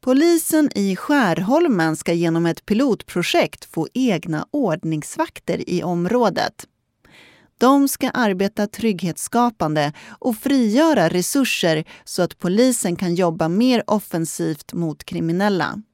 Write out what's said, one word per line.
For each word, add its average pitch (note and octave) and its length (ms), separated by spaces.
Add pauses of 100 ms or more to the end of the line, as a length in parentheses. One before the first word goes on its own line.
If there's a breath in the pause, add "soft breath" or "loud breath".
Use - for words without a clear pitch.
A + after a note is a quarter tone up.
Polisen D#4 720
i G3 200
Skärholmen A3 1000
ska - 180
genom E3+ 320
ett E3 200
pilotprojekt A3+ 1000
få D#3+ 280
egna F3 580
ordningsvakter F3 1200
i F3 140
området. F3+ 840 (920 soft breath)
De C#4 300
ska - 220
arbeta G3+ 580
trygghetsskapande F3+ 1300 (160 loud breath)
och - 280
frigöra B3+ 720
resurser F3 760 (200 loud breath)
så - 180
att - 180
polisen G#3 560
kan F3 200
jobba E3+ 320
mer A3+ 400
offensivt E3 840
mot D#3+ 300
kriminella. F3 760 (120)